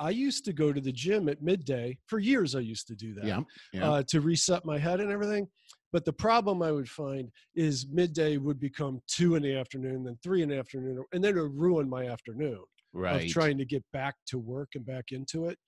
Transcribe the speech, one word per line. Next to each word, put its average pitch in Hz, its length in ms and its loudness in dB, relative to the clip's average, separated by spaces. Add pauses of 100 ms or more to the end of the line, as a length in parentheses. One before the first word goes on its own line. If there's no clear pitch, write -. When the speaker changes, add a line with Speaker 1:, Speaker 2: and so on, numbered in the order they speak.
Speaker 1:
I 151 100 -2
used 254 360 -2
to 202 60 -2
go 147 200 4
to 139 80 0
the 131 120 -2
gym 165 360 0
at 147 140 -2
midday. 135 640 0
For 220 120 -2
years, 202 360 2
I 135 60 0
used 113 280 -6
to 117 80 -10
do 110 180 -10
that, 101 100 -8
Speaker 2:
Yeah, 104 160 0 (320)
yeah. 170 180 0
Speaker 1:
uh, 147 180 2
to 160 120 4
reset 165 440 2
my 151 140 -2
head 170 220 0
and 202 120 -2
everything. 202 360 -2 (440)
But 170 120 2
the 160 80 0
problem 208 500 4
I 160 100 2
would 139 180 -2
find 135 400 -6 (240)
is 143 340 2
midday 156 500 2
would 139 220 -2
become 135 460 -4
two 170 300 4
in 147 60 2
the 135 140 0
afternoon, 131 480 -4
then 120 180 -8
three 180 200 2
in 151 60 0
the 143 100 -2
afternoon, 131 440 -6 (100)
and 180 100 0
then 202 140 4
it 170 40 2
would 143 160 -2
ruin 160 320 4
my 127 200 -2
afternoon 120 500 -6 (340)
Speaker 2:
Right. 87 340 0
Speaker 1:
of - 40 -2
trying 147 280 4
to 135 80 0
get 135 260 -4
back 139 220 -4 (140)
to 127 100 -4
work 127 360 -8
and 127 100 -10
back 131 280 -10
into 135 340 -6
it. 175 220 -6